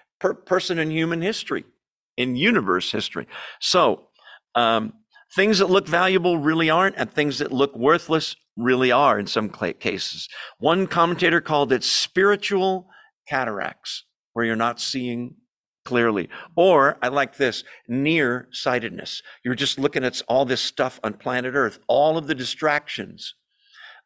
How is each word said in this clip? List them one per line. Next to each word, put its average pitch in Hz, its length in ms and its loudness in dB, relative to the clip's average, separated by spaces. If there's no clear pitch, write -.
per-, 185 160 0
person 185 440 -2
in 160 120 0
human 165 320 -2
history, 180 420 -4
in 123 200 -2
universe 123 540 2
history. - 360 -6
So, - 480 0
um, 113 380 2
things 196 260 2
that 180 100 2
look 190 160 2
valuable 175 520 2
really 160 300 2
aren't, 180 280 2
and 117 140 -4
things 147 280 -2
that - 140 -4
look 139 240 2
worthless 156 600 2
really 127 360 2
are 123 260 4
in 98 80 -4
some 110 220 -2
cla-, - 240 -6
cases. - 560 -8
One 175 280 2
commentator 170 540 2
called 143 320 2
it 120 120 0
spiritual 190 1040 0
cataracts, 117 760 -6
where 117 100 -2
you're 113 120 0
not 117 240 -2
seeing 123 560 -6
clearly. 117 440 0
Or, 160 440 4
I 127 80 0
like 135 280 -2
this, 127 280 -2
nearsightedness. 123 1300 -2
You're 127 100 -2
just 135 240 -4
looking 139 260 0
at 123 240 -4
all 131 160 4
this 123 160 -2
stuff - 420 -4
on 107 120 -4
planet 127 400 -6
Earth, 123 320 0
all 147 320 2
of 151 80 -8
the 151 80 -2
distractions, 131 1000 -6